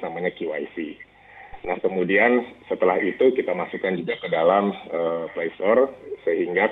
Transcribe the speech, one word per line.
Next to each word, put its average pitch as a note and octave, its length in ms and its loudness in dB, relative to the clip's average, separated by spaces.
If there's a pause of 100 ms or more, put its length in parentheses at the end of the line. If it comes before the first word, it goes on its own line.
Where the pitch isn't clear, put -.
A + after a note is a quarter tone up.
namanya F2 320 -6
Q D#2+ 160 -6
I D2 240 -8
C. D#2 240 -10 (640)
Nah, F2+ 160 -4
kemudian G2 640 2 (240)
setelah F#2 320 2
itu F#2 400 2
kita F2+ 160 0
masukkan F#2 400 -4
juga F2 240 -4
ke - 80 -10
dalam, F#2 480 4 (160)
eh, E2 400 -2
Play E2+ 240 -4
Store, A#2+ 400 2 (320)
sehingga F2 460 0